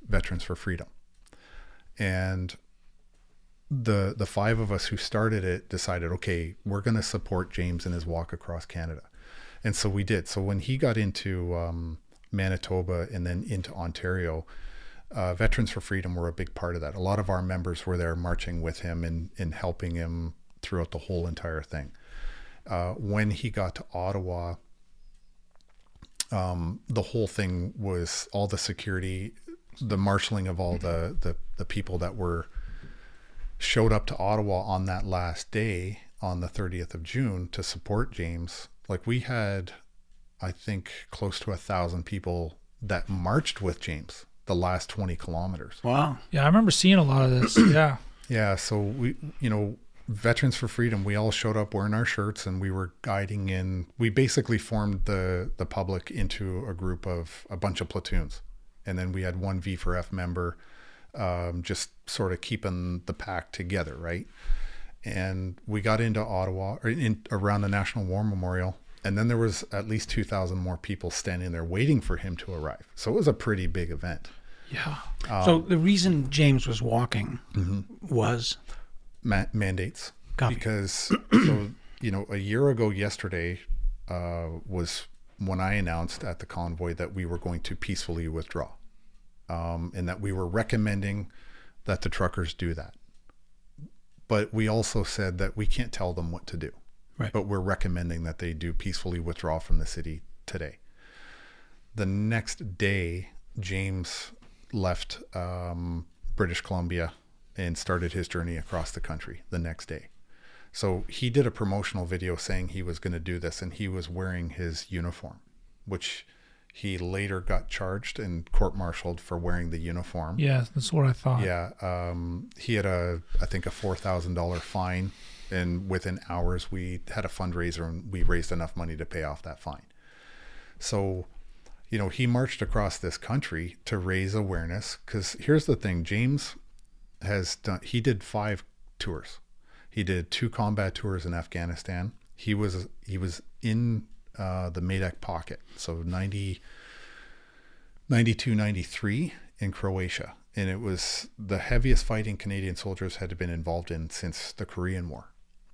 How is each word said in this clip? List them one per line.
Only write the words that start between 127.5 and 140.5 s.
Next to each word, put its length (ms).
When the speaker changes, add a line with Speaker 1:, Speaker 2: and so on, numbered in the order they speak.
Speaker 1:
and 240
we 100
raised 300
enough 240
money 200
to 80
pay 200
off 180
that 160
fine. 240
So, 480
you 80
know, 100
he 200
marched 340
across 340
this 220
country 580
to 120
raise 380
awareness, 680
'cause 340
here's 260
the 80
thing, 300
James 500
has 360
done, 260
he 180
did 220
five 420
tours. 400
He 140
did 260
two 180
combat 460